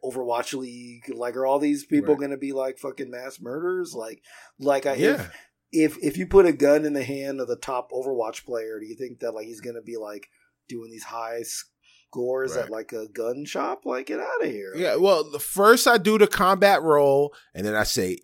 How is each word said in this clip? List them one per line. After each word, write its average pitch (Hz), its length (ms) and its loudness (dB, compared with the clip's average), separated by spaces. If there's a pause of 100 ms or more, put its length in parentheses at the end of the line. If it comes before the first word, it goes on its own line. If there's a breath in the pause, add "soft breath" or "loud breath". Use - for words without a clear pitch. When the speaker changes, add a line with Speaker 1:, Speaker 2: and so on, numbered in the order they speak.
Speaker 1:
Overwatch 123 560 -2
League, 120 560 -14
like, 120 220 -6
are 131 80 0
all 135 120 4
these 147 280 0
people 147 300 4
Speaker 2:
Right. 135 60 -10
Speaker 1:
gonna 139 160 -4
be, 139 140 -6
like, 135 280 -4
fucking 135 300 -10
mass 127 300 -14
murderers? 165 560 -6
Like, 113 260 -12 (380 loud breath)
like, 135 260 0
I, 139 100 0
Speaker 2:
Yeah. 196 180 4 (580 loud breath)
Speaker 1:
if, 156 240 2
if, - 80 -10
if 151 140 0
you 185 100 -4
put 190 180 8
a 170 60 6
gun 143 320 4
in 151 80 -2
the 143 140 -2
hand 139 340 -6
of 123 80 -4
the 120 80 -2
top - 360 -6
Overwatch 127 540 -6
player, 110 320 -8
do 107 80 -12
you 113 120 -14
think 123 240 -12
that, 117 100 -4
like, 110 160 -10
he's 110 140 -18
gonna 117 200 -12
be, 113 140 -12
like, 104 320 -12 (400)
doing 117 240 -12
these 110 140 -18
high 117 380 -8 (680 soft breath)
scores 127 460 -4
at, 120 60 -2
Speaker 2:
Right. - 80 -8
Speaker 1:
like, 110 200 -12
a 110 160 -10
gun 120 380 -4
shop? - 400 -6
Like, 127 220 -6
get 302 120 -6
outta 494 280 -2
here. 113 280 -8
Speaker 2:
Yeah, 151 220 0
well, 175 340 4
the 147 80 -10
first 214 480 6
I 240 100 6
do 214 200 4
the 202 100 8
combat 190 540 4
roll, 143 520 4 (200 soft breath)
and - 120 -6
then 107 100 -2
I 107 80 2
say, 92 400 -2